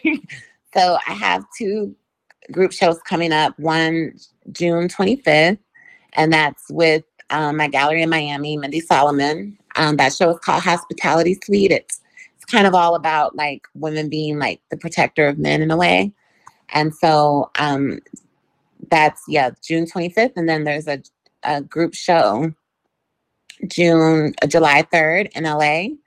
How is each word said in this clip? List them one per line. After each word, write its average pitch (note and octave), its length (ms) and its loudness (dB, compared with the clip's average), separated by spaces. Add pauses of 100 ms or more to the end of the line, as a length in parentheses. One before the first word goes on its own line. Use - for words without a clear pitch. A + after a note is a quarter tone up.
<laughs> - 20 0 (680)
So F3+ 240 4 (100)
I F3+ 60 -6
have G3 300 -2 (140)
two G3+ 380 -6 (560)
group F3+ 200 0
shows E3+ 300 0
coming E3+ 320 -4
up. D3+ 260 0
One D#3+ 540 -2 (380)
June E3+ 360 0
twenty-fifth, F#3 720 2 (560)
and D#3 180 2
that's D#3 380 -2
with, D#3+ 340 2 (260)
um, D3+ 280 -2
my D3+ 100 0
gallery D3 360 0
in D#3+ 60 0
Miami, D3 480 -4
Mindy C#3+ 220 -8
Solomon. D3+ 800 0 (180)
Um, D3+ 220 0
that C3+ 160 2
show E3+ 160 2
is E3+ 100 -2
called - 240 -2
Hospitality E3+ 800 0
Suite. G3 280 2
It's, - 280 -4 (360)
it's - 100 -20
kind G3+ 220 4
of F#3 80 4
all E3+ 200 4
about, D#3 400 0
like, D3 280 -6 (100)
women D#3 340 -6
being, D3+ 320 -4
like, A2+ 300 -6
the D#3+ 80 -10
protector D#3+ 500 -2
of D3 120 -2
men D3 220 0
in D#3 100 0
a D#3+ 60 0
way. F#3 360 2 (600)
And D3+ 220 0
so, D3 540 2 (100)
um, C#3 400 -2 (920)
that's, D#3 360 2
yeah, C#3 220 0 (120)
June E3 260 -4
twenty-fifth, F#3 500 -2
and E3 100 -2
then D#3 160 -2
there's D3+ 240 -6
a, C#3+ 140 -6 (420)
a D3 180 -4
group D#3+ 320 -4
show D#3 600 0 (1120)
June, D#3+ 760 2
uh, D3+ 60 0
July D#3 360 4
third E3+ 500 0
in D#3+ 120 -6
L D3+ 180 -2
A F3 320 -2 (120)